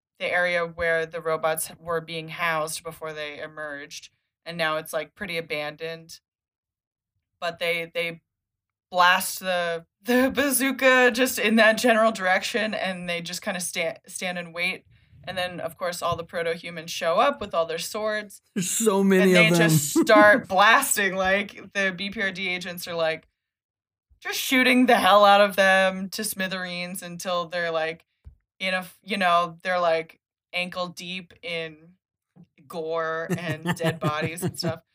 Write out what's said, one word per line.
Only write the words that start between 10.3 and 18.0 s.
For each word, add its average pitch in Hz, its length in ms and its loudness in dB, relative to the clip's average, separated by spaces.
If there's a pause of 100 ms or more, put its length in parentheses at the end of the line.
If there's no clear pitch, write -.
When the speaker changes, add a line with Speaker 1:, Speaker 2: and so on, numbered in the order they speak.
Speaker 1:
bazooka 262 800 4
just 254 240 0
in 220 180 2
that 220 220 6
general 226 340 4
direction, 196 640 -2
and 180 340 -6
they 170 140 -4
just 170 180 -10
kinda 180 200 -6
sta-, 170 360 -6 (100)
stand 185 320 -8
and 170 140 -12
wait. 175 320 -4 (400)
And 185 140 -8
then, 180 220 -4
of - 180 -8
course, 175 240 -6
all 170 140 -2
the 165 80 -8
proto-humans 170 640 -6
show 170 280 -2
up 269 220 2
with 202 140 -8
all 165 120 0
their 160 120 -6
swords. 214 640 -6 (120)